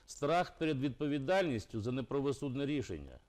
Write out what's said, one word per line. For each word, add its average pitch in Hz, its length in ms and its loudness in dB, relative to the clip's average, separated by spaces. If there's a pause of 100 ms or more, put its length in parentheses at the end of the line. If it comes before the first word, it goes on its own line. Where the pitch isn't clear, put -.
страх 165 520 0
перед 156 220 0
відповідальністю 139 1000 0
за 120 100 0
неправосудне 135 720 0
рішення. 87 520 -4 (100)